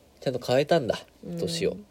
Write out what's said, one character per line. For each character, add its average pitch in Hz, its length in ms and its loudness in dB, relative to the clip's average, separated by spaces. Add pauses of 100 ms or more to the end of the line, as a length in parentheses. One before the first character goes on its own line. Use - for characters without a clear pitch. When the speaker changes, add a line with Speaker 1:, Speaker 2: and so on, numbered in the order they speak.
(200)
Speaker 1:
ち - 80 -2
ゃ - 20 0
ん 127 40 0
と 123 120 -6
変 127 140 4
え 147 60 2
た 170 120 6
ん 135 80 -2
だ、 - 120 0 (260)
Speaker 2:
う 175 80 -10
ん。 170 60 -8
Speaker 1:
年 170 300 -2
を。 - 80 -6 (140)